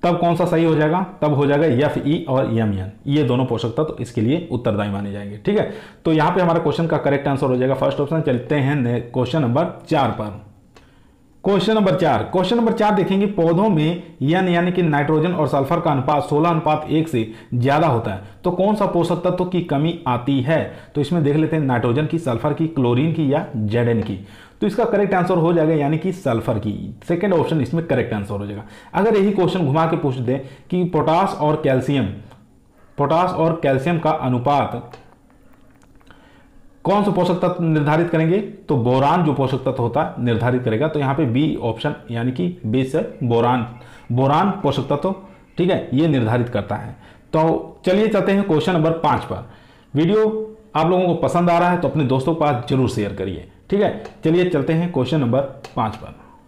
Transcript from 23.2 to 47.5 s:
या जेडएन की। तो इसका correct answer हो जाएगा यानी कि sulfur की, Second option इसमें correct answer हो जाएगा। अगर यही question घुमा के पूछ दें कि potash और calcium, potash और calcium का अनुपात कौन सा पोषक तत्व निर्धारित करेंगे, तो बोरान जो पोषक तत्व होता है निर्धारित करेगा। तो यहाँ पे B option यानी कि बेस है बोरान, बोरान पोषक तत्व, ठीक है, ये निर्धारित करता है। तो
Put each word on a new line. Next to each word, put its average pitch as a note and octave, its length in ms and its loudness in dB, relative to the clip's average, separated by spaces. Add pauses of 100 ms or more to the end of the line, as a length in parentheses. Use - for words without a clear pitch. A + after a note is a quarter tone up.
या D3 140 0 (100)
जेडएन A2+ 460 0
की। G2 160 -6 (420)
तो G#3+ 60 0
इसका G#3 180 0
correct G3+ 300 0
answer F3+ 220 2
हो E3+ 160 2
जाएगा E3 220 2
यानी D3 240 0
कि F#3 160 -4
sulfur A#2 440 -2
की, G2+ 360 -6 (100)
Second F3 300 0
option D#3 260 0
इसमें E3 260 -2
correct F3+ 280 -2
answer G2+ 200 -6
हो G2+ 120 -6
जाएगा। G2+ 180 -12 (300)
अगर G#3+ 220 2
यही G3+ 160 4
question F3+ 340 0
घुमा D#3 200 2
के E3 120 0
पूछ C3+ 180 -2
दें B2+ 220 -2 (320)
कि F3+ 160 0
potash D#3+ 540 0
और D3+ 240 0
calcium, C3 400 0 (920)
potash D#3+ 340 2
और D#3+ 300 0
calcium C#3 360 0
का D#3 120 0
अनुपात B2 840 -2 (1900)
कौन G3 200 2
सा G#3 60 0
पोषक F3+ 240 2
तत्व F3 300 -2
निर्धारित D#3 460 2
करेंगे, D#3+ 300 2
तो - 380 -4
बोरान C3 460 2
जो D3+ 100 2
पोषक C3 240 -2
तत्व A#2+ 240 -2
होता A#2 200 0
है - 220 -6
निर्धारित A#2+ 400 0
करेगा। B2 240 0
तो D#3 100 -4
यहाँ C#3 160 0
पे D#3 120 0
B C3 320 0
option A2+ 360 -4 (160)
यानी A#2 220 -2
कि F3 160 -2 (180)
बेस C3 280 -2
है E3+ 80 0 (220)
बोरान, A#2 420 2 (440)
बोरान C#3+ 400 2 (120)
पोषक - 260 -2
तत्व, - 260 -2 (440)
ठीक F3+ 120 2
है, - 240 -2
ये D#3 140 4
निर्धारित A#2+ 400 2
करता G2+ 280 -4
है। A2+ 160 -10 (400)
तो - 540 0